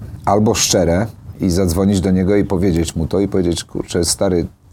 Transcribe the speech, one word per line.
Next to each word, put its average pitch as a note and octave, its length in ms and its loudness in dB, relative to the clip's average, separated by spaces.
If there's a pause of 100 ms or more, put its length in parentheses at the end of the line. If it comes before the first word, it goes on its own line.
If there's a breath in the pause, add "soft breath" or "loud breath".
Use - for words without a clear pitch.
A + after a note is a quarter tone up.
(240)
Albo G#2+ 300 2
szczere F2+ 520 2 (340)
i F#2+ 100 0
zadzwonić F#2+ 500 2
do F#2+ 100 0
niego F#2 260 2
i G2 80 4
powiedzieć F2+ 520 0
mu D#2+ 100 -2
to, F#2+ 140 -2
i G2 80 0
powiedzieć: F2 360 -2
„Kurczę, - 400 -4
stary, F2+ 420 0 (260)